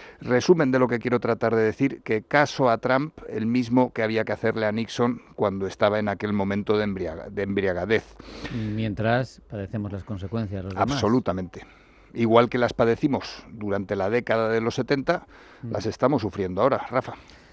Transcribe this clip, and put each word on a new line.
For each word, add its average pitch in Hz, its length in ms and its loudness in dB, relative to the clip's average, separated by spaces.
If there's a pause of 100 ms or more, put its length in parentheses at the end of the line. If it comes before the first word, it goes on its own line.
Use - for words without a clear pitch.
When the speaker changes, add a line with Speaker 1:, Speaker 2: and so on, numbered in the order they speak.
(200)
Speaker 1:
resumen 123 520 4
de 131 80 4
lo 127 100 4
que 120 100 -2
quiero 120 220 0
tratar 113 340 0
de 113 60 4
decir, 110 400 0
que 110 220 -2
caso 143 460 2
a 113 100 2
Trump 135 380 0 (120)
el 110 160 -4
mismo 123 480 2
que 113 100 -2
había 110 220 0
que 107 80 -2
hacerle 110 320 -2
a 104 80 0
Nixon 120 480 -2 (140)
cuando 98 300 0
estaba 104 320 2
en 107 120 0
aquel 104 240 -2
momento 101 440 0
de 107 60 2
embriaga-, 87 460 -6
de 101 140 -4
embriagadez. 98 720 0 (360)
Speaker 2:
Mientras 110 960 -2
padecemos 101 440 -8
las 92 100 -8
consecuencias 98 580 -6
los 95 120 -8
demás. 104 180 0
Speaker 1:
Absolutamente. 104 720 0 (480)
Igual 117 360 6
que 127 80 -2
las 120 160 2
padecimos 117 760 0
durante 101 460 -4
la 95 140 0
década 113 400 0
de 113 100 2
los 113 160 -2
setenta, 135 500 0 (380)
Speaker 2:
Mm. 117 80 -8
Speaker 1:
las 107 140 -4
estamos 123 360 0
sufriendo 95 400 -4
ahora, 127 280 2
Rafa. 123 240 -4 (400)